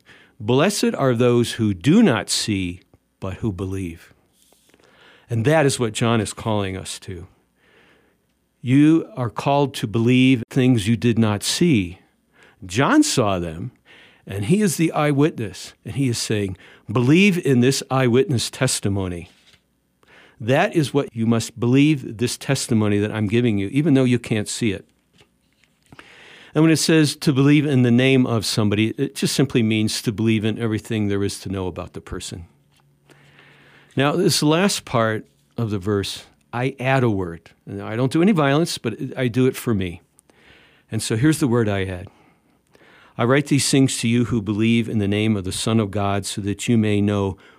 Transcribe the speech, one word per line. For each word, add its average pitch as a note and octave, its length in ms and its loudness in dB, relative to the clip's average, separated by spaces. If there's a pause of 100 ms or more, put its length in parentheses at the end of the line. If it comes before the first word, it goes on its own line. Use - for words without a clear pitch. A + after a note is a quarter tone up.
(400)
Blessed E3 560 0
are C3 200 0
those A#2+ 380 2
who G#2+ 200 -2
do D3 300 4
not A#2 260 0
see, F#2 520 -4 (380)
but F#2+ 160 -8
who A2+ 160 -4
believe." F#2+ 640 -10 (1120)
And A2+ 180 -4
that D3+ 200 4
is C3+ 140 0
what A2+ 140 -4
John A#2 280 0
is F#2+ 120 -6
calling G2+ 440 -4
us - 220 -12
to. F2+ 280 -16 (1300)
You D3 540 4
are A#2+ 160 -4
called C#3+ 440 0
to - 120 -6
believe B2 640 2
things B2+ 380 2
you A#2 80 2
did A2+ 220 0
not G#2 240 0
see. G#2+ 580 0 (640)
John C#3 380 2
saw G#2+ 380 0
them, F2 320 -8 (560)
and G2+ 180 -6
he F#3 160 2
is G3 160 0
the E3 140 0
eyewitness, C#3+ 800 -2 (100)
and - 120 -10
he C3+ 140 0
is A2+ 100 -2
saying, G2+ 380 -4 (340)
"Believe E3+ 520 4
in B2+ 180 4
this C3+ 280 2
eyewitness C3 600 0
testimony." F#2+ 800 -4 (1080)
That C#3+ 380 0
is D3 180 0
what C#3 220 0
you A2+ 100 -2
must A2+ 320 0
believe, B2+ 600 2
this A#2+ 200 -4
testimony G#2+ 640 0
that G#2+ 120 -2
I'm G#2+ 160 -4
giving A#2 300 0
you, G2 120 -4
even D3 240 0
though C3+ 100 4
you B2 160 2
can't G#2+ 300 -4
see A2 220 -4
it. F2+ 140 -10 (1700)
And D3+ 80 2
when D#3+ 120 6
it D3 40 2
says D#3+ 380 4
to - 160 0
believe C#3 340 4
in C3 180 2
the A#2+ 80 4
name B2+ 340 4
of A#2 200 -2
somebody, G#2+ 520 0
it C#3 180 -4
just - 180 -2
simply C3 300 2
means A2 380 0
to B2+ 100 -4
believe A2 320 0
in G#2+ 160 -4
everything A2 480 -4
there G2 160 -2
is G2 160 -6
to - 100 -14
know F#2+ 180 -6
about F2 260 -12
the - 80 -14
person. - 460 -12 (1500)
Now, D3 220 2
this E3+ 260 2
last E3+ 400 2
part A2 420 -2 (300)
of A#2 140 -2
the G#2 100 -4
verse, G2 460 -4 (260)
I C3 300 -4
add C3 220 2
a A#2+ 60 2
word. F2+ 420 -6 (140)
And G2+ 160 -12
I G#2 140 -10
don't B2 160 -2
do D#3+ 100 2
any G#3 120 4
violence, D3+ 440 2
but G#2+ 200 -6 (200)
I B2+ 120 -2
do B2+ 160 2
it B2+ 100 0
for - 180 -4
me. F2+ 280 -4 (920)
And A2 100 -6
so - 140 -4
here's D3 240 2
the D3 80 0
word A2+ 220 2
I G2 160 -2
add. F#2+ 240 -12 (1080)
"I A#2 60 0
write C#3 240 2
these C#3 220 0
things C3+ 300 2
to A#2+ 100 -2
you A#2+ 160 2
who A2+ 160 -4
believe A2 480 0
in A2+ 100 -2
the G2+ 80 0
name G#2+ 300 0
of F#2 80 -6
the F#2 80 -6
Son A2+ 260 0
of G2+ 120 -2
God, G2+ 340 -2
so - 160 -8
that G2 260 -6
you A#2+ 100 2
may G#2+ 220 2
know G2+ 380 -2 (220)